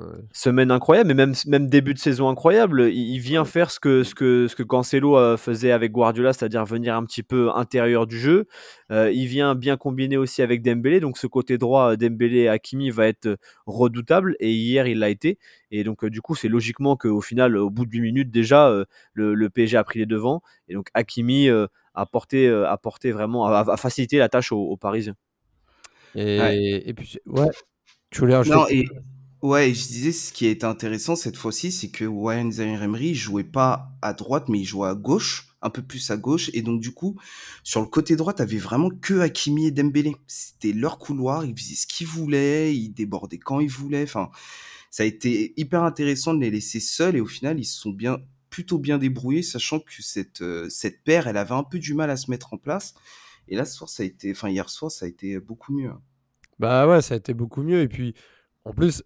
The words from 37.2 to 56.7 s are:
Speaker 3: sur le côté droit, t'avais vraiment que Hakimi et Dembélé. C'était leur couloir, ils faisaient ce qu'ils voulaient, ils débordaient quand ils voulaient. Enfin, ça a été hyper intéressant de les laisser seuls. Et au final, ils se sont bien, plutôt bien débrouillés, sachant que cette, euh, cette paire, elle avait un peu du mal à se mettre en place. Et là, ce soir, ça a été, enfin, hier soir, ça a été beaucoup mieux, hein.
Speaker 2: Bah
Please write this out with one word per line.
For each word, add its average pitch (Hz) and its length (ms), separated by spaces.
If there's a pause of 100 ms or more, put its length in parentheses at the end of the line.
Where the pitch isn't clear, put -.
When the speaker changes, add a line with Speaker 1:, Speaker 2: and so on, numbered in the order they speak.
Speaker 3:
sur - 160
le 110 80
côté 160 260
droit, 160 180
t'avais 110 260
vraiment 120 320
que 185 280
Hakimi 156 480
et 156 60
Dembélé. 143 420 (140)
C'était - 440
leur 120 260
couloir, 139 460
ils 120 120
faisaient - 180
ce - 140
qu'ils - 180
voulaient, 151 680
ils 110 140
débordaient 98 480
quand 139 200
ils 147 120
voulaient. 143 340
Enfin, 113 260 (600)
ça - 120
a 107 40
été 110 500
hyper 156 260
intéressant 147 520
de 156 60
les 120 120
laisser 107 260
seuls. 165 380
Et 127 40
au 107 60
final, 147 320
ils 123 60
se - 160
sont 107 100
bien, 110 280 (320)
plutôt 175 280
bien 143 200
débrouillés, 131 440
sachant 156 380
que - 200
cette, - 420
euh, 85 260
cette - 340
paire, 160 240
elle 107 120
avait 101 160
un 139 100
peu 160 160
du 147 140
mal 151 160
à 139 60
se 131 140
mettre 127 240
en 98 40
place. 160 360 (540)
Et 95 80
là, 123 80
ce 147 100
soir, - 160
ça - 140
a - 20
été, 95 240
enfin, 98 180
hier 95 220
soir, 156 200
ça - 160
a - 20
été 98 320
beaucoup 117 340
mieux, 135 160
hein. - 100 (580)
Speaker 2:
Bah 127 280